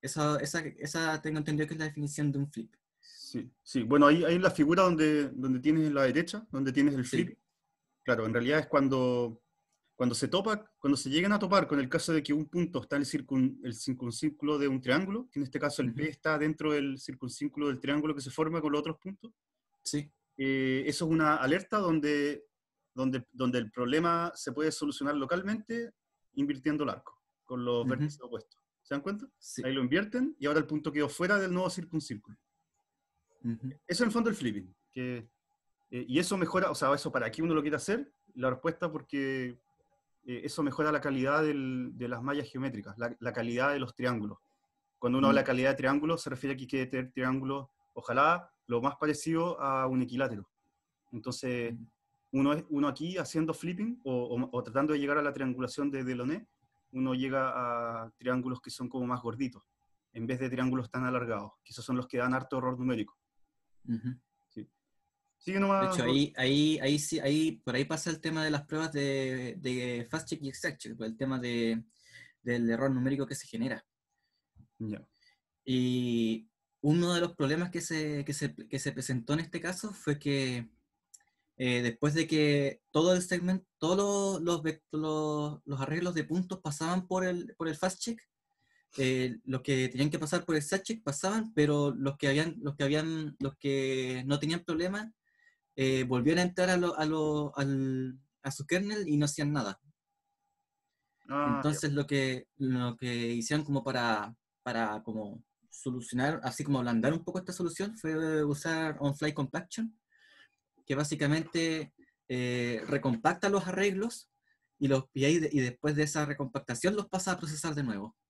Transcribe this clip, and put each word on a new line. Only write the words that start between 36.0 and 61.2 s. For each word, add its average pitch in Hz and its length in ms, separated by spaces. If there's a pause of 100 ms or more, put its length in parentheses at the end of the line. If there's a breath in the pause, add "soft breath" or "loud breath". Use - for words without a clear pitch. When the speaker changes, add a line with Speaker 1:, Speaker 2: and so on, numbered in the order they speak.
Speaker 2:
y 127 140
eso 180 160
mejora, 185 340
o 147 40
sea, 139 200
eso 147 160
para 120 220
qué 151 100
uno 165 120
lo 156 80
quiere 147 160
hacer, 233 340 (220)
la 127 160
respuesta 165 420
porque, 135 640 (680)
eh, 123 200
eso 147 180
mejora 151 300
la 147 80
calidad 139 420
del, 131 520
de 120 120
las 120 160
mallas 143 260
geométricas, 113 480
la, 117 220
la 120 140
calidad 120 400
de 143 80
los 120 140
triángulos. 110 440 (600)
Cuando 123 200
uno 139 80
Speaker 1:
Mm. 135 40
Speaker 2:
habla 139 100
de 131 60
calidad 131 240
de 135 60
triángulos, 143 460
se - 80
refiere 139 240
a - 20
que 131 60
hay 123 60
que 131 180
tener 127 240
triángulos, 131 560 (280)
ojalá, 151 580 (160)
lo 120 120
más 135 200
parecido 160 600
a 135 280
un 131 140
equilátero. 123 460 (640)
Entonces, 120 640
Speaker 1:
Mm. 117 120 (440)
Speaker 2:
uno, 135 220
es, 151 160
uno 147 180
aquí 156 320
haciendo 160 340
flipping 180 520
o, 135 80 (240)
o, 127 160
o 123 100
tratando 139 300
de 147 80
llegar 143 180
a 147 40
la 143 100
triangulación 135 580
de 135 140
Delaunay, 127 420 (460)
uno 131 220
llega 123 880
a 113 120
triángulos 127 440
que - 100
son 127 180
como 127 180
más 123 140
gorditos, 117 420 (500)
en 113 140
vez 127 120
de 131 100
triángulos 127 420
tan 127 140
alargados, 117 480 (100)